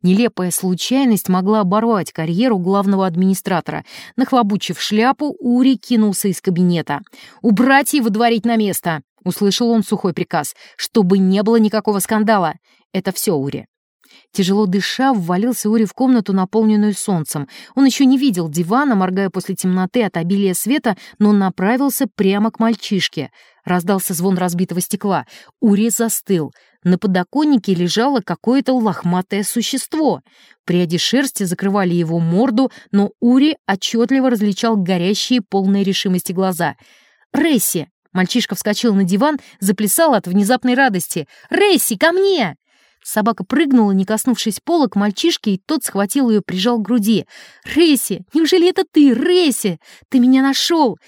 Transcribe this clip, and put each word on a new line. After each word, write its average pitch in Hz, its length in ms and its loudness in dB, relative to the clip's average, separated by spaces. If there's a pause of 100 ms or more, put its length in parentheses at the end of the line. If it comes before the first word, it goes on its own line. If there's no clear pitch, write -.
Нелепая 190 480 0
случайность 214 760 0
могла 190 320 2
оборвать 208 520 0
карьеру 185 460 0
главного 190 480 0
администратора. 180 800 -2 (320)
Нахлобучив 220 640 0
шляпу, 262 600 0
Ури 247 360 2
кинулся 214 520 0
из 180 120 -4
кабинета. 170 600 0 (420)
"Убрать 269 520 2
и 294 60 2
выдворить 226 440 0
на 233 120 0
место!" — 180 460 -2 (220)
услышал 202 460 0
он 226 120 2
сухой 185 320 -2
приказ, - 400 -4 (220)
"чтобы 196 420 2
не 190 240 4
было 226 140 2
никакого 214 420 0
скандала. 202 560 0 (380)
Это 185 200 -4
все, 185 220 -2
Ури". 139 320 -6 (680)
Тяжело 196 340 0
дыша, 202 460 -2
ввалился 202 560 -2
Ури 226 160 2
в 190 100 -8
комнату, 247 380 0
наполненную 208 640 2
солнцем. 156 540 -4 (260)
Он 277 100 2
еще 269 200 2
не 262 140 4
видел 185 300 0
дивана, 196 460 0
моргая 190 360 0
после 190 240 -6
темноты 185 500 -2
от 190 120 -4
обилия 185 380 0
света, 247 420 -2 (220)
но 208 140 4
направился 214 840 0
прямо 202 360 0
к - 100 -8
мальчишке. 190 680 -2 (340)
Раздался 185 500 -2
звон 180 240 0
разбитого 175 420 -2
стекла. 185 460 -4 (340)
Ури 214 300 2
застыл. 196 640 -2 (320)
На 180 120 4
подоконнике 190 800 0
лежало 214 460 0
какое-то 254 520 -2
лохматое 196 680 -2
существо. 247 800 -4 (420)
Пряди 175 340 0
шерсти 254 460 -2
закрывали 185 500 -2
его 170 240 0
морду, 214 520 0 (220)
но 202 180 2 (100)
Ури 269 360 2 (100)
отчетливо 247 640 0
различал 214 460 0
горящие, 190 640 0
полные 196 420 0
решимости 185 480 -2
глаза. 175 440 -2 (560)
"Ресси!" 262 560 0 (240)
Мальчишка 185 420 -2
вскочил 208 400 -2
на 196 100 2
диван, 220 340 0 (220)
заплясал 214 540 0
от 196 120 0
внезапной 208 480 0
радости. 196 520 -2 (240)
"Ресси, 370 460 2
ко 320 160 2
мне!" 359 440 0 (460)
Собака 214 420 -2
прыгнула, 247 480 2
не 190 120 2
коснувшись 214 560 -2
пола, 311 280 0
к - 80 -4
мальчишке, 208 560 -2
и 185 120 -4
тот 302 200 -4
схватил 226 460 -2
ее, 214 140 2
прижал 208 340 -2
к 214 40 -4
груди. 208 440 0 (380)
"Ресси, 285 580 0 (120)
неужели 330 340 4
это 370 220 0
ты, 277 240 6
Ресси? 269 640 0 (300)
Ты 262 120 2
меня 262 220 4
нашел!" 269 640 0